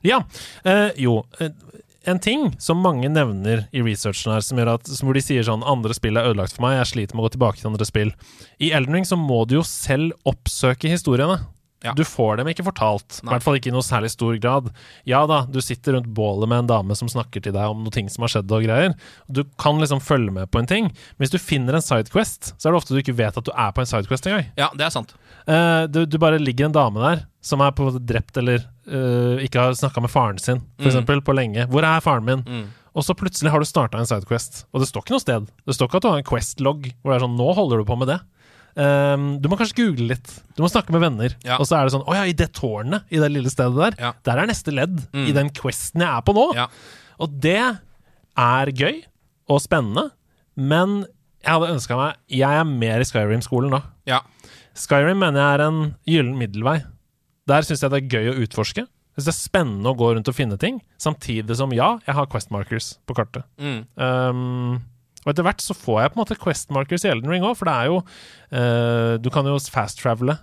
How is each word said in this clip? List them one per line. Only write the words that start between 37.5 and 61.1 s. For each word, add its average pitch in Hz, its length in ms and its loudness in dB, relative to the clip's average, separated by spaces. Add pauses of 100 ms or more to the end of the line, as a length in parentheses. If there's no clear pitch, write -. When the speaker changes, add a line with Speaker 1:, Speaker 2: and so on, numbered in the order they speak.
Speaker 1:
holder 151 220 2
du 107 80 0
på 117 120 0
med 127 120 0
det.» 175 100 0 (580)
Ehm, 143 640 2
du 143 80 0
må 196 80 2
kanskje 220 180 -2
google 156 380 2
litt. - 160 -8 (260)
Du 147 80 -2
må 170 80 4
snakke 202 220 0
med 165 80 4
venner. 123 320 0 (100)
Speaker 2:
Ja. 123 140 -2
Speaker 1:
Og 139 100 2
så 170 120 2
er 135 80 4
det 131 60 0
sånn, 135 140 -2
«Å 160 80 0
ja, 202 80 0
i 180 140 0
det 165 160 0
tårnet, 123 580 -4
i 160 80 0
det 147 120 2
lille 131 180 -2
stedet 123 260 0
der, 196 240 2
Speaker 2:
Ja. 120 120 -4 (120)
Speaker 1:
der 123 160 0
er 196 80 2
neste 202 260 -4
ledd 151 280 -2 (100)
Speaker 2:
Mm. 139 160 -2
Speaker 1:
i 147 40 2
den 143 180 2
questen - 520 -6
jeg 175 60 2
er 123 140 -2
på 202 120 2
nå.» 254 220 4
Speaker 2:
Ja. 123 120 0 (520)
Speaker 1:
Og 143 200 -6
det 160 180 2 (800)
er 127 340 4
gøy 165 320 -2 (460)
og - 120 6
spennende, 151 500 0 (440)
men 180 500 2 (380)
jeg 147 80 0
hadde 165 220 2
ønsket 123 240 -4
meg, 151 180 -2 (140)
jeg 135 300 2
er 165 40 2
mer 117 360 0
i 127 40 2
Skyrim-skolen 120 680 0
da. 135 100 0 (240)
Speaker 2:
Ja. 131 160 0 (540)
Speaker 1:
Skyrim 151 440 2
mener 156 220 2
jeg 143 180 4
er 151 80 4
en 156 280 -2 (120)
gyllen 135 300 2
middelvei. 120 460 -2 (640)
Der 143 140 4
synes 151 200 -2
jeg 139 100 0
det 139 120 0
er 123 160 -2
gøy 110 120 0
å 135 160 -2
utforske. - 380 -4
Jeg - 400 -12
synes - 0 -
det 165 100 -2
er - 140 -10
spennende 123 420 0
å 131 60 -4
gå 117 180 2
rundt 110 140 -4
og 123 60 -4
finne 107 220 -2
ting, 226 220 -4 (180)
samtidig 113 600 -4